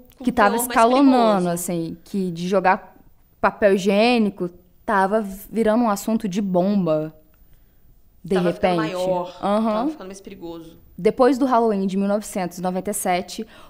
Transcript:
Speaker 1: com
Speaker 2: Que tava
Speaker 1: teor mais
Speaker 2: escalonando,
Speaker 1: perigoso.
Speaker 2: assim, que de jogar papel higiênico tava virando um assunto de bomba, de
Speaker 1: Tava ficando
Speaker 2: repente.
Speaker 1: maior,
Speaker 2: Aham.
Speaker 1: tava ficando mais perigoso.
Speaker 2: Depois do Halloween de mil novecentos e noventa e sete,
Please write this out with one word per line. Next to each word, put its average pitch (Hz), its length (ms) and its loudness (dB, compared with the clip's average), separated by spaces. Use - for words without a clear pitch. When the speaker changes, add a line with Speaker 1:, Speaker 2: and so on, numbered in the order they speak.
Speaker 1:
com 269 80 -10
Speaker 2:
Que 240 80 -2
tava 214 240 2
Speaker 1:
teor 240 100 -4
mais - 20 -6
Speaker 2:
escalonando, 240 640 4
Speaker 1:
perigoso. 175 60 0
Speaker 2:
assim, 170 520 -4
que 185 280 -4
de 175 180 -6
jogar 190 480 0
papel 196 340 2
higiênico 202 720 2
tava 202 340 2
virando 214 640 -2
um 226 60 0
assunto 220 360 -2
de 190 140 -4
bomba, 180 720 0
de 185 120 -2
Speaker 1:
Tava 175 160 0
ficando 175 280 0
Speaker 2:
repente. 165 160 -4
Speaker 1:
maior, 180 460 -4
Speaker 2:
Aham. 214 300 0
Speaker 1:
tava 233 180 -2
ficando 214 160 -12
mais 190 140 -18
perigoso. 170 580 -16
Speaker 2:
Depois 233 400 2
do 233 80 0
Halloween 226 420 0
de 190 100 -4
mil 196 120 -2
novecentos 202 500 -6
e 180 40 -10
noventa 185 300 -4
e - 20 -6
sete, 190 520 -4